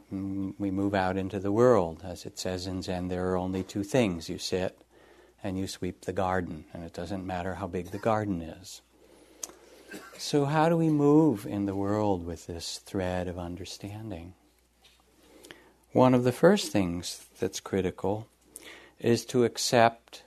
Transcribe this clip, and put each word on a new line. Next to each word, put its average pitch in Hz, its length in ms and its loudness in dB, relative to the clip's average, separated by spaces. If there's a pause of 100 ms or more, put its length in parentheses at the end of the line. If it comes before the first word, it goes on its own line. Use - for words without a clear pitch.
and 98 480 -4
we 101 140 -4
move 98 240 0
out 95 220 0
into 95 220 -4
the 101 120 -2
world. 98 540 4
As 87 200 -12
it - 140 -12
says 92 280 -6
in 92 160 -4
Zen, 92 260 -4
there 92 220 -2
are 92 60 2
only 92 260 -2
two 98 200 -6
things. 98 460 0
You 87 80 -6
sit - 440 -4 (640)
and 95 160 -4
you 95 80 -4
sweep - 380 -8
the 95 80 -4
garden, 92 500 -2 (100)
and 85 120 -12
it 82 80 -14
doesn't 92 340 -8
matter 90 280 -6
how 92 120 -8
big 90 240 -8
the 101 60 -8
garden 104 440 0
is. 87 400 -16 (1400)
So 143 280 0
how 156 240 4
do 170 80 4
we 165 120 2
move 147 560 6
in 101 200 -2
the 98 100 -2
world 98 500 0
with 85 220 -10
this 85 300 -10
thread 90 500 -4
of 90 100 -8
understanding? 90 960 -10 (1600)
One 127 200 8
of 123 120 4
the 123 80 4
first 196 380 4
things 90 540 -2 (140)
that's 95 200 -4
critical 98 680 -4 (720)
is 117 280 2
to 123 180 2
accept - 800 2